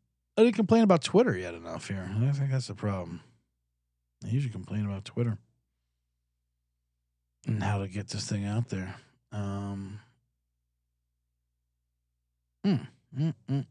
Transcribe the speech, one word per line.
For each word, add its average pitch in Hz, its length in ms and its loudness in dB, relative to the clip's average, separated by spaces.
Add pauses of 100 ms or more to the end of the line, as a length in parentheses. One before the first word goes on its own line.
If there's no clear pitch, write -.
(380)
I 220 60 8
didn't 240 120 6
complain 226 280 6
about 180 180 8
Twitter 196 340 4
yet 90 200 -6
enough 82 320 -10
here. 95 220 -6 (120)
I 135 100 4
think 139 200 -2
that's 131 160 -2
the 101 80 -10
problem. 92 460 -4 (1000)
I 95 60 -8
usually 127 220 -2
complain 104 340 -4
about 98 200 -6
Twitter 117 320 -4 (2000)
and 107 160 0
how 101 160 0
to 98 80 -4
get 95 220 -8
this - 200 -6
thing 101 160 -2
out 110 240 -2
there. 92 260 -6 (360)
Um, 101 680 -6 (2750)
mm, 190 220 2 (300)
mm, 156 160 0 (160)
mm, 139 220 -2